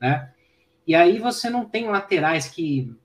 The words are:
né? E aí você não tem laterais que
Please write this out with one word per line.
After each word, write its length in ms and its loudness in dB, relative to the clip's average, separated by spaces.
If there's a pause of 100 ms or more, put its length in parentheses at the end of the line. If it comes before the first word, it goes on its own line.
né? 320 -2 (540)
E 80 2
aí 240 6
você 300 -4
não 160 -2
tem 240 -4
laterais 600 0
que 440 -4 (120)